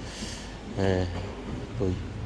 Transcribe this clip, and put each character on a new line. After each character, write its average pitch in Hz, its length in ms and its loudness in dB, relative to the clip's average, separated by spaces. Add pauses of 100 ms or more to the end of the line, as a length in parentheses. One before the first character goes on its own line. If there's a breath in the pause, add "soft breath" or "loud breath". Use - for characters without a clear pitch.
(800 loud breath)
예, 92 280 6 (720)
또 104 60 4 (400)